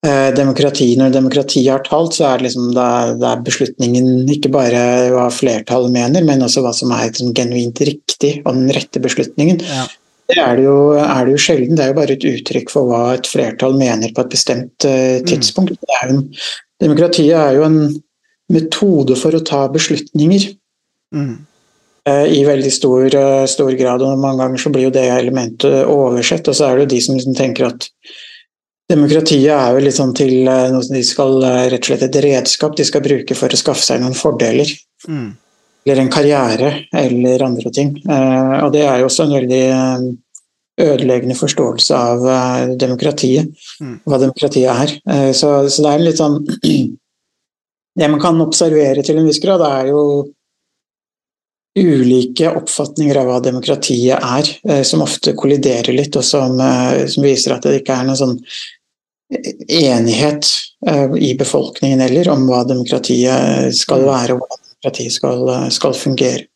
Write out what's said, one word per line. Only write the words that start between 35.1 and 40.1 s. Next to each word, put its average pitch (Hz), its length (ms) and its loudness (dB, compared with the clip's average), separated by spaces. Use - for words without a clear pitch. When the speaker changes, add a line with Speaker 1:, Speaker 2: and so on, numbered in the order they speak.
Speaker 1:
Eller 135 160 2
en 131 80 0
karriere, 143 840 0
eller 127 520 0
andre 120 260 -4
ting. 143 220 -2
Eh, 131 440 0
og 147 80 0
det 147 100 2
er 135 160 2
jo 127 80 4
også 131 160 0
en 151 140 0
veldig, 127 240 0
eh, 127 440 -2